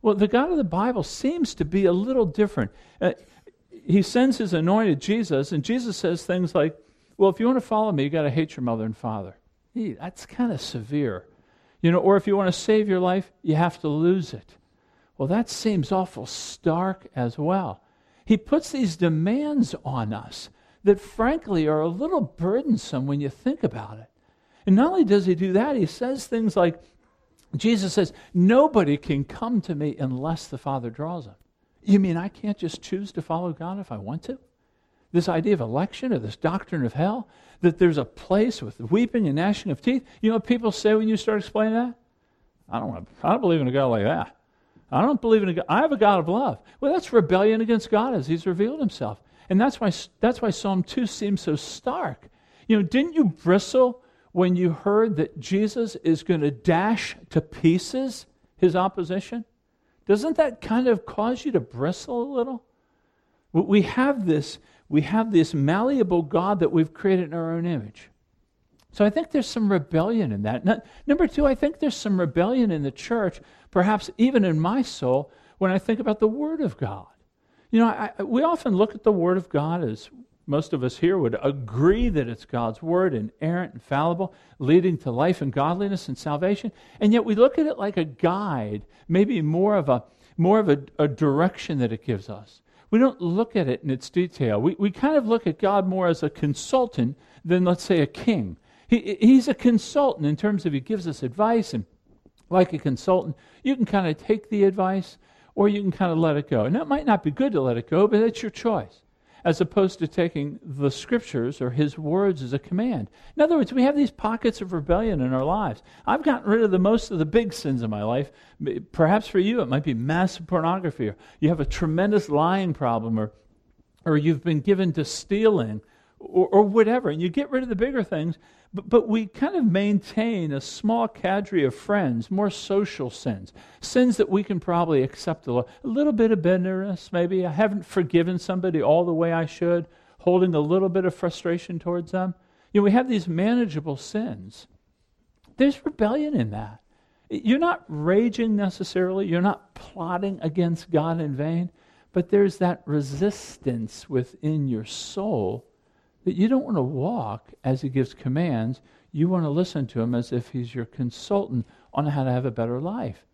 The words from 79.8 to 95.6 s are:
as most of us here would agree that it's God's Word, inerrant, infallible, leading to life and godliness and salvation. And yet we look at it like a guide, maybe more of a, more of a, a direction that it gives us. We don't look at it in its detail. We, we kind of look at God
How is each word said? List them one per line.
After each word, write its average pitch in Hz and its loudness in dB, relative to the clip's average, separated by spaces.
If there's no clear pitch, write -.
as 110 -6
most 147 -2
of 139 -2
us 127 -4
here 180 2
would 123 0
agree 143 2
that 147 -2
it's 113 -12
God's 117 -4
Word, 175 0
inerrant, 156 -4
infallible, 165 -2
leading 165 4
to 131 -6
life 156 0
and 139 -4
godliness 175 -2
and 131 -8
salvation. 185 -4
And 208 6
yet 226 4
we 220 0
look 262 4
at 311 2
it 302 -2
like 202 -4
a 165 0
guide, 143 -2
maybe 196 2
more 175 2
of 151 0
a, 123 2
more 190 4
of 202 2
a, 147 4
a 147 2
direction 151 0
that 117 0
it 113 -8
gives 104 -6
us. 104 -18
We 214 4
don't 262 2
look 196 -2
at 165 0
it 127 -4
in 151 -4
its 131 -4
detail. 135 -2
We, 165 0
we 202 2
kind 294 0
of 240 2
look 226 0
at 165 -2
God 196 2